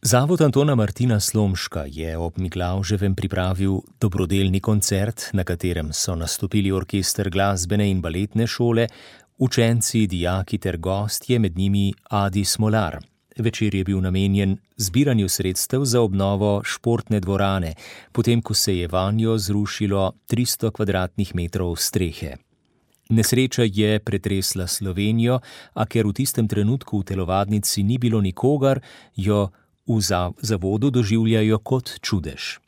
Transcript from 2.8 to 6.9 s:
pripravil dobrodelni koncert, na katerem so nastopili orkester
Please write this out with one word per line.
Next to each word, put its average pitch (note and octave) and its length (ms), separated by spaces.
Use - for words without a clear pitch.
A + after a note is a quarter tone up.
pripravil F#2 640
dobrodelni F#2+ 600
koncert, G#2 760
na F#2+ 100
katerem E2+ 500
so - 220
nastopili F#2+ 560
orkester F#2+ 580